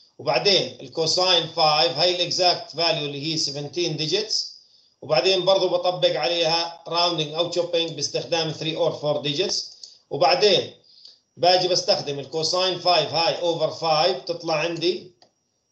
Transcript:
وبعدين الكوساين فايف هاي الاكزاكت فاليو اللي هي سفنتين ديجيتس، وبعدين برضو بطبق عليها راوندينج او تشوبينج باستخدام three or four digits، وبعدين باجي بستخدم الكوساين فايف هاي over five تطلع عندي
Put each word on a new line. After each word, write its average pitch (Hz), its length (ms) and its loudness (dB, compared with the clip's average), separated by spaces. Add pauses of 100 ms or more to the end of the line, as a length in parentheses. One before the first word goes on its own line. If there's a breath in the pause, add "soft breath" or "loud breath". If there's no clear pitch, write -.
(180 soft breath)
وبعدين 151 640 0
الكوساين 165 640 0
فايف 156 460 2
هاي 175 240 2
الاكزاكت 175 540 0
فاليو 151 360 -2
اللي 143 260 -6
هي 156 60 -4
سفنتين 147 580 -4
ديجيتس، 160 580 -4 (480 loud breath)
وبعدين 165 420 2
برضو 185 240 4
بطبق 175 480 2
عليها 165 720 0
راوندينج 165 460 0
او 170 160 -2
تشوبينج 170 420 -2
باستخدام 156 600 -4
three 151 260 -6
or 160 220 2
four 147 260 -2
digits، 156 300 -2 (540 loud breath)
وبعدين 175 640 4 (640 loud breath)
باجي 180 320 4
بستخدم 143 500 0
الكوساين 170 600 -2
فايف 160 340 2
هاي 165 240 0
over 160 340 0
five 165 540 0
تطلع 165 300 -4
عندي 165 580 -2 (600)